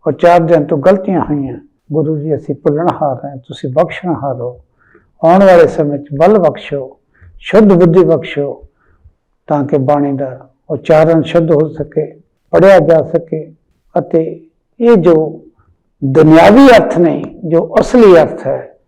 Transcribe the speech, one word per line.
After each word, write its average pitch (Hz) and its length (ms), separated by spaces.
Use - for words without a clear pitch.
ਉਚਾਰਦਿਆਂ 170 520
ਤੋਂ 147 180
ਗਲਤੀਆਂ 185 420
ਹੋਈਆਂ, 139 380
ਗੁਰੂ 156 260
ਜੀ 151 160
ਅਸੀਂ 156 200
ਭੁੱਲਣਹਾਰ 147 720
ਹਾਂ, 143 120
ਤੁਸੀਂ 131 360
ਬਖਸ਼ਣਹਾਰ 143 680
ਹੋ। 123 200
ਆਉਣ 180 200
ਵਾਲੇ 175 220
ਸਮੇਂ 147 320
'ਚ 143 80
ਬਲ 190 200
ਬਖਸ਼ੋ, 143 600
ਸ਼ੁੱਧ 202 340
ਬੁੱਧੀ 175 320
ਬਖਸ਼ੋ, 147 600
ਤਾਂ 147 200
ਕਿ 151 120
ਬਾਣੀ 143 340
ਦਾ 131 380
ਉਚਾਰਨ 160 520
ਸ਼ੁੱਧ 165 280
ਹੋ 156 180
ਸਕੇ, - 520
ਪੜ੍ਹਿਆ 185 280
ਜਾ 160 240
ਸਕੇ 156 500
ਅਤੇ 165 480
ਇਹ 233 160
ਜੋ 160 460
ਦੁਨਿਆਵੀ 160 640
ਅਰਥ 220 300
ਨਹੀਂ, 151 260
ਜੋ 165 360
ਅਸਲੀ 220 420
ਅਰਥ - 240
ਹੈ 135 300